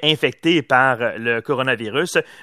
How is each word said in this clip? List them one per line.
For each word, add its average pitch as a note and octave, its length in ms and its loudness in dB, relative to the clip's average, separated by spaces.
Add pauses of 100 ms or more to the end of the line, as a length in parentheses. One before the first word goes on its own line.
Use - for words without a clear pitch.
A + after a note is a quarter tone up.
infectés D#3 560 0
par, C3 400 2
euh, A#2 160 -2
le A#2 240 -2
coronavirus. B2+ 800 -2 (240)